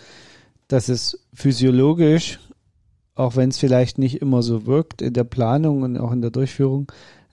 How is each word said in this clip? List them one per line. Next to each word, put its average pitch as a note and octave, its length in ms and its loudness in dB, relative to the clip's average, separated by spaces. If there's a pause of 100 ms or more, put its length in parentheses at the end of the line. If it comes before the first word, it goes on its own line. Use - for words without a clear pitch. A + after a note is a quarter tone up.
(680)
dass B2+ 200 0
es - 300 -4 (140)
physiologisch, C#3 1040 2 (760)
auch B2+ 220 -2
wenn's B2+ 220 2
vielleicht B2+ 400 2
nicht C3 220 -2
immer C3 220 2
so A#2 240 -2
wirkt, D3 360 -2
in A#2+ 120 -2
der A#2+ 100 0
Planung C3+ 580 0
und B2 140 -4
auch A#2+ 160 -4
in B2 100 -2
der A#2 80 -2
Durchführung, C3+ 600 -2 (420)